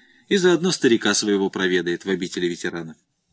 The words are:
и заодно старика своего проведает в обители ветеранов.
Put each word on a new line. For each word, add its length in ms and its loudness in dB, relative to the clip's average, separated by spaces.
и 80 2
заодно 360 4
старика 400 2
своего 380 0
проведает 560 -2
в 40 -2
обители 360 -4
ветеранов. 500 -8